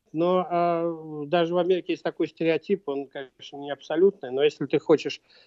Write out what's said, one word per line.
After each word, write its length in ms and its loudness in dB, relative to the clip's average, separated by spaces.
Но, 340 2
а, 760 -2
даже 280 0
в 40 2
Америке 360 0
есть 100 -10
такой 260 -2
стереотип, 580 -2
он, 200 -6
конечно, 500 -16
не 140 -10
абсолютный, 600 0
но 120 0
если 220 2
ты 140 0
хочешь 420 0